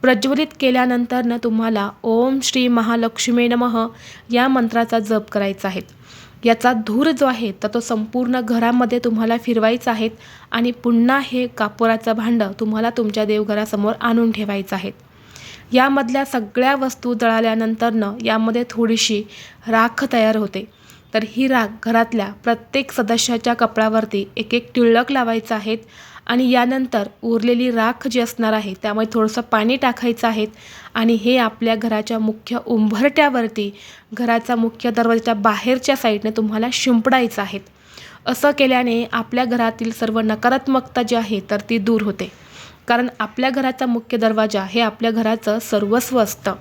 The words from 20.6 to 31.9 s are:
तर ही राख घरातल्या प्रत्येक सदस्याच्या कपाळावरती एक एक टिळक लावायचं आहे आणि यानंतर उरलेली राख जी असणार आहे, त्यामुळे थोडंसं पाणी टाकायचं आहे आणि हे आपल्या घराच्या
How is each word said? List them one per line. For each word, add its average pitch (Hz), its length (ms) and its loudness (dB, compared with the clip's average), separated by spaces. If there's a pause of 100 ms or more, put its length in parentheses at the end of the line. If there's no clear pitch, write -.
तर 220 140 0
ही 262 200 -2
राख 247 200 2 (160)
घरातल्या 226 460 0 (140)
प्रत्येक 240 480 -2
सदस्याच्या 233 640 0
कपाळावरती 220 720 0 (120)
एक 220 160 -4
एक 240 220 -4
टिळक 240 360 4
लावायचं 226 440 -2
आहे 214 220 -4 (500)
आणि 247 240 2
यानंतर 247 560 0 (140)
उरलेली 240 500 0
राख 233 360 -2
जी 247 120 -2
असणार 226 340 0
आहे, 208 280 -4
त्यामुळे 214 320 -2
थोडंसं 220 280 0
पाणी 226 340 2
टाकायचं 240 520 0
आहे 214 180 0 (480)
आणि 226 200 2
हे 233 240 2
आपल्या 226 380 0
घराच्या 220 440 -2